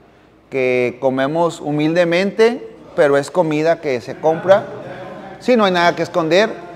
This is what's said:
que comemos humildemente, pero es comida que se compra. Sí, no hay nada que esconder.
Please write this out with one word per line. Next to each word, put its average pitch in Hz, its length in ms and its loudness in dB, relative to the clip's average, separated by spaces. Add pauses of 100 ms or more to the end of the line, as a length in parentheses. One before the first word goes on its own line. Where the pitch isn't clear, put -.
(500)
que 127 500 0
comemos 147 640 -2
humildemente, 175 1120 0 (200)
pero 143 220 4
es 139 120 -2
comida 160 520 0
que 127 200 -2
se - 180 -12
compra. 170 440 2 (760)
Sí, 254 160 2
no 220 100 4
hay 185 60 2
nada 175 240 2
que 165 80 -4
esconder. 175 460 2 (260)